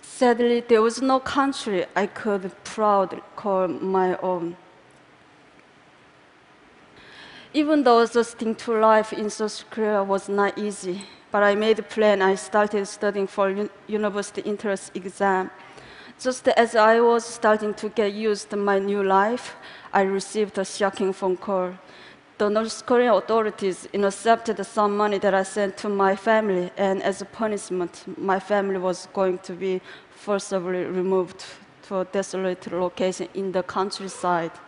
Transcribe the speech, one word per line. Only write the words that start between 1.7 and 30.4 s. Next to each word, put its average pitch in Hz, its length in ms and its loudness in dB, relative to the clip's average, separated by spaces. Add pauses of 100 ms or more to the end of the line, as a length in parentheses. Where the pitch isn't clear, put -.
I 196 120 2
could 196 440 -4 (120)
proudly 202 580 0 (140)
call 185 320 0
my 185 500 0
own. 175 380 -4 (3000)
Even 294 300 4
though 233 160 8
adjusting 226 560 0
to 226 240 -2
life 220 320 6
in 214 180 -4
South - 400 -6
Korea 214 340 0
was 196 260 -2
not 202 280 0
easy, 196 440 -6 (300)
but 208 120 4
I 202 120 6
made 214 240 2
a 214 40 -8
plan. 214 380 2
I 190 140 4
started 208 500 0
studying 202 420 -2
for 196 220 0
un-, 202 200 -4 (180)
university 208 580 -4
entrance 202 480 -4
exam. 190 560 -2 (680)
Just 254 320 -2
as 233 260 4
I 226 260 6
was 233 240 4
starting 214 480 0
to 214 160 -8
get 208 240 0
used 208 380 -4
to 220 40 -6
my 202 240 2
new 202 240 0
life, 196 520 0 (360)
I 196 120 4
received 196 560 -2
a 190 40 -2
shocking 190 480 -2
phone 190 240 -2
call. 185 380 -4 (640)
The 208 100 0
North 220 380 -2
Korean 247 280 4
authorities 208 800 0
intercepted 202 720 0
some 208 300 0
money 208 240 0
that 196 140 2
I 190 100 2
sent 196 340 -2
to 214 120 -6
my 196 260 2
family, 202 640 0
and 196 240 0
as 190 200 -2
a 190 40 -10
punishment, 196 760 -6 (140)
my 190 220 0
family 196 380 -2
was 180 360 -4
going 185 260 0
to - 140 -14
be 185 280 -4 (300)
forcibly 185 720 -4